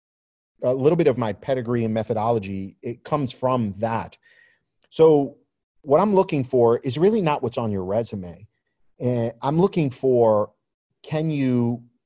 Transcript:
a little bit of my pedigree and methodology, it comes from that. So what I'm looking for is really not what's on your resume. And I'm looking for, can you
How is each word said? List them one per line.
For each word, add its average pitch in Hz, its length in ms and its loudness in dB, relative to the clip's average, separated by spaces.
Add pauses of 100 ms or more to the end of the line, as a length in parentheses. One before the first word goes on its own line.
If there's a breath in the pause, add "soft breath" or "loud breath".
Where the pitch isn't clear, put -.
(640)
a 127 100 0
little 139 240 2
bit 165 100 4
of 127 120 2
my 113 140 -2
pedigree 120 520 -4
and 110 80 -2
methodology, 107 920 -4
it 117 220 -10
comes 147 280 -4
from 123 460 -2
that. 113 380 -6 (720 soft breath)
So 151 480 4 (440)
what 156 180 2
I'm 208 140 2
looking 185 300 2
for 120 340 2
is 135 200 -6
really 208 240 2
not 151 200 0
what's 117 160 -4
on 117 120 -4
your 95 140 -4
resume. 95 640 -6 (540)
And 123 320 -2 (100)
I'm 147 160 -2
looking 170 320 2
for, 113 640 2 (500)
can 156 280 -4
you 123 540 -2 (220)